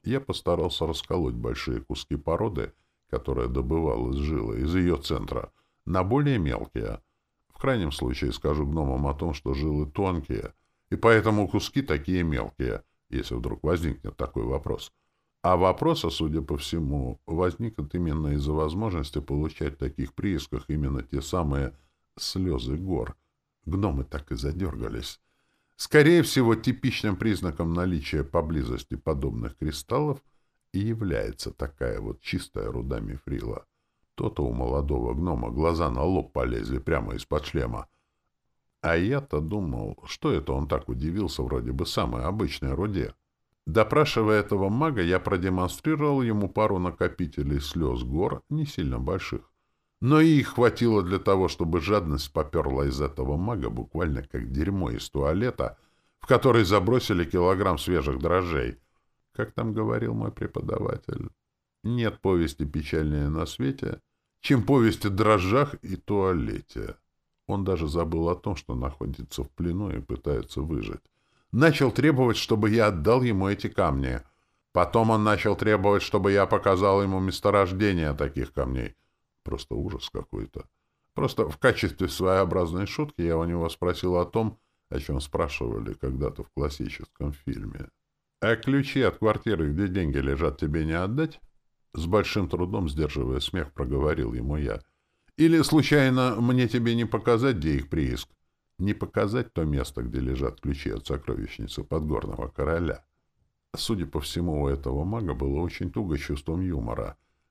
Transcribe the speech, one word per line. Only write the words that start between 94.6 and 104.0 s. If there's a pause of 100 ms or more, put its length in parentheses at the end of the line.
«Или,
случайно,
мне
тебе
не
показать,
где
их
прииск?» (500)
Не
показать
то
место,
где
лежат
ключи
от
сокровищницы
подгорного
короля. (720)
Судя